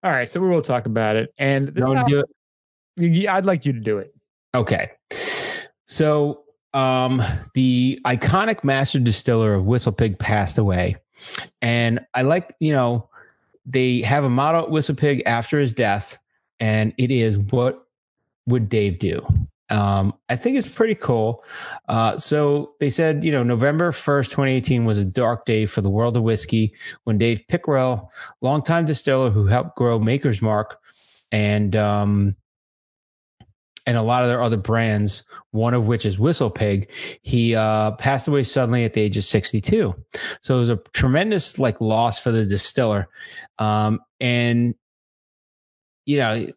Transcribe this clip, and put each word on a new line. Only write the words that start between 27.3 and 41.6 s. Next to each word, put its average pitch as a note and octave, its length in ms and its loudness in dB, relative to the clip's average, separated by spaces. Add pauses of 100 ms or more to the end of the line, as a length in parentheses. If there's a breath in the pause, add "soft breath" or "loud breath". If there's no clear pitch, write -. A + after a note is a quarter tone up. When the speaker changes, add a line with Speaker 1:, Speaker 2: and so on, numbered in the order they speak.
Speaker 2:
Pickerell, C3 600 0 (320 loud breath)
longtime D3+ 440 0
distiller C3 460 0
who G2+ 160 2
helped A#2+ 280 0
grow A#2 220 0
Maker's A2+ 420 0
Mark G#2+ 380 -2 (540 soft breath)
and, G#2 440 0
um, G#2 600 2 (1500)
and A#2+ 100 2
a A2+ 60 0
lot B2 200 2
of B2 60 2
their A#2+ 140 0
other A2+ 140 0
brands, G#2 640 0 (260 loud breath)
one A2+ 240 0
of A#2 140 2
which A#2 180 0
is G2 140 -2
Whistle C3 320 2
Pig, G2+ 400 -2 (320 loud breath)
he, A#2 320 0
uh, G#2+ 380 2
passed C3+ 340 -2
away C#3+ 160 2
suddenly A#2+ 400 0
at A2 100 -2
the A2 80 0
age G#2 160 0
of G#2 60 -2
sixty-two. A2 720 0 (460 loud breath)
So C3 160 0
it - 20 2
was A#2 100 2
a A2 100 0 (140)
tremendous, E3+ 640 0
like, B2 240 -2